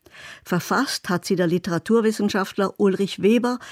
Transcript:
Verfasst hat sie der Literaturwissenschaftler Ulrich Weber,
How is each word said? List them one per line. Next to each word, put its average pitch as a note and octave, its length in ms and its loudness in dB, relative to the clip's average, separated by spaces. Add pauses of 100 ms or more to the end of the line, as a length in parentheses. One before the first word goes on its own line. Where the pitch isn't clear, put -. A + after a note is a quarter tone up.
(440)
Verfasst - 640 -2
hat F3 160 -2
sie F#3+ 140 -2
der F3+ 100 2
Literaturwissenschaftler G3 1300 0
Ulrich G3 400 0
Weber, A#3+ 380 2 (120)